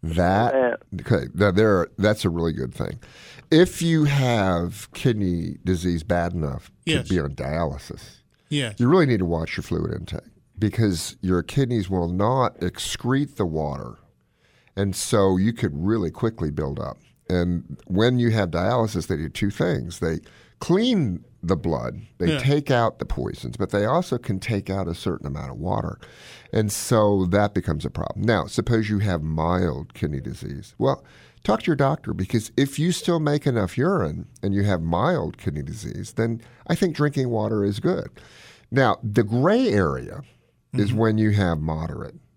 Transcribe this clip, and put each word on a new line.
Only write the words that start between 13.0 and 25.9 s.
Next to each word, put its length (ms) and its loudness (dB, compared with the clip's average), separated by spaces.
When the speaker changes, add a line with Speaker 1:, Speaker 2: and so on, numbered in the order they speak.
Speaker 1:
the 100 0
water. 500 -6
And 200 -2
so 400 4
you 160 2
could 220 -2
really 360 0
quickly 400 -2
build 300 -4
up. 160 -8
And 480 0
when 320 4
you 120 2
have 200 2
dialysis, 560 0
they 100 -2
do 120 -4
two 220 -2
things. 480 -4
They 220 -2
clean 640 2
the 140 2
blood, 460 -4
they 140 2
Speaker 3:
Yeah. 60 0
Speaker 1:
take 320 2
out 280 2
the 80 -6
poisons, 500 -6
but 140 -4
they 160 2
also 320 0
can 200 -4
take 300 -4
out 200 -2
a 60 -4
certain 320 -6
amount 240 -8
of 60 -12
water. 420 -4